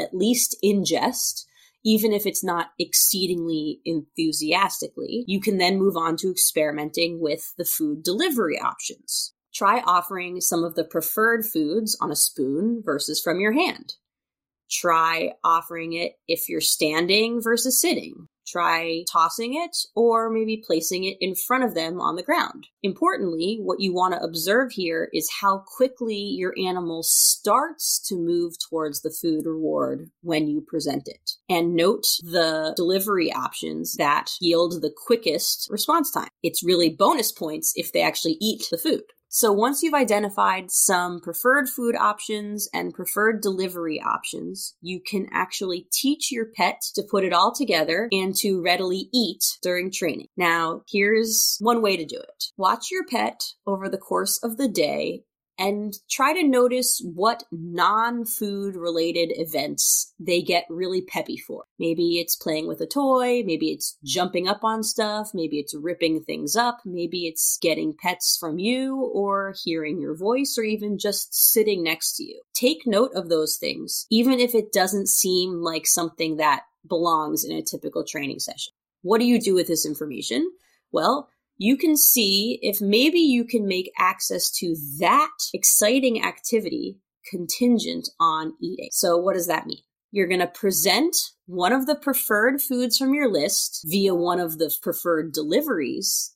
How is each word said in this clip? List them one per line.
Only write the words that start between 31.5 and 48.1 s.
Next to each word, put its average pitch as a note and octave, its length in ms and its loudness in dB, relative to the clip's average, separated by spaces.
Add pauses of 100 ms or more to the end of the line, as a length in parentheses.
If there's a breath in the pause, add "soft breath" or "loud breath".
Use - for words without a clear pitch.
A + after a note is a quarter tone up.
note F#3 300 2 (160)
the D#3+ 540 0
delivery F#3+ 560 0
options D#3+ 640 -6
that D3+ 380 0 (100)
yield E3+ 400 2
the D3+ 120 -2
quickest - 760 0
response D4+ 420 0
time. - 180 -6 (120)
It's E3 220 -2
really F3 260 4
bonus A3+ 420 2
points D#3 440 -4
if - 180 -6
they E3+ 80 2
actually D#3+ 400 0
eat G#3+ 300 -2
the E3+ 60 -2
food. - 260 -2 (320)
So A3+ 160 4
once A#3 300 2
you've D#4 140 0
identified G3+ 720 2
some F3+ 500 2
preferred B3+ 480 2
food A#3 280 -2
options G#3 760 -2
and F3 220 -6
preferred G#3 480 0
delivery F3+ 580 -2
options, - 800 -6
you F3+ 220 -8
can G3+ 320 -4
actually F#3 580 -4
teach D4 400 -2
your A3+ 140 -4
pet G3+ 380 -2 (100)
to G3+ 80 -2
put G3 220 0
it F3+ 100 0
all F#3+ 180 6
together F#3+ 600 0